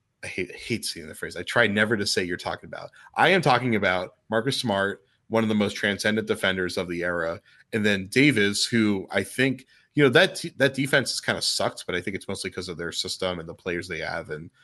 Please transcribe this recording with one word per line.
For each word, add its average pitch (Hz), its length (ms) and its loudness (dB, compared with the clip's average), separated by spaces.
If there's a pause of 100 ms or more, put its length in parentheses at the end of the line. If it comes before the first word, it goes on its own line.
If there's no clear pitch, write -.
(240)
I - 40 -12
hate, - 260 -6
I - 40 -16
hate - 260 -4
seeing 80 240 -10
the 82 80 -14
phrase. 82 220 -10
I 90 60 -8
try 117 240 2
never 107 280 2
to 101 100 0
say 98 180 0
"you're 87 120 -4
talking - 320 -8
about." 85 220 -14 (260)
I 139 140 6
am 185 120 4
talking 127 340 4
about 92 400 2 (140)
Marcus 113 280 0
Smart, 98 480 -2 (240)
one 113 140 4
of 110 60 2
the 110 60 2
most 101 200 2
transcendent 107 520 0
defenders 95 500 0
of 90 120 -2
the 85 140 -4
era, 85 380 -2 (300)
and 104 140 0
then 95 220 2
Davis, 110 580 4
who 107 460 2
I 98 120 0
think, - 420 -2 (280)
you 147 100 4
know, 135 60 8
that 165 260 4
t-, - 220 -8
that 135 160 4
defense 135 380 0
has - 100 -4
kinda 95 200 -2
sucked, - 440 -2
but 87 100 -4
I 87 60 -2
think 98 140 -6
it's - 120 -10
mostly 98 240 -6
'cause 90 160 -10
of 85 100 -8
their 82 140 -8
system 90 480 -4
and 80 80 -10
the 82 60 -12
players 87 340 -6
they 80 120 -6
have 82 300 -6
and, 78 200 -10 (140)